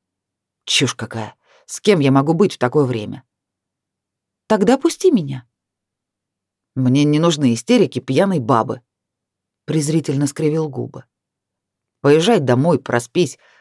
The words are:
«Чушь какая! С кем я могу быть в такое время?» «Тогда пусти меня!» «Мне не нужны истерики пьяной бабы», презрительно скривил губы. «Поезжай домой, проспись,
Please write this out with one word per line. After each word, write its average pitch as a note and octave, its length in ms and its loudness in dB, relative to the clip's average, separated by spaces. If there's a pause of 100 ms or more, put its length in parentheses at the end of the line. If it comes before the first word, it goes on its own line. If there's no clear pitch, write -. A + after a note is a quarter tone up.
(640)
«Чушь - 300 -2
какая! A2 400 -12 (300)
С - 160 -16
кем G3+ 200 2
я C3+ 120 4
могу C#3 220 2
быть F3 220 0
в - 20 -18
такое C3+ 260 0
время?» G#2+ 400 -8 (1200)
«Тогда A3 300 2
пусти E4+ 340 0
меня!» C#3 380 -4 (1300)
«Мне C3 300 2
не D3+ 160 2
нужны D3+ 340 0
истерики F#3+ 460 0
пьяной E3+ 400 0
бабы», A#2 420 -2 (840)
презрительно D3 640 -2
скривил D#3 420 -4
губы. B2 360 -12 (960)
«Поезжай D#3+ 380 4
домой, C3 380 0
проспись, - 600 -4 (220)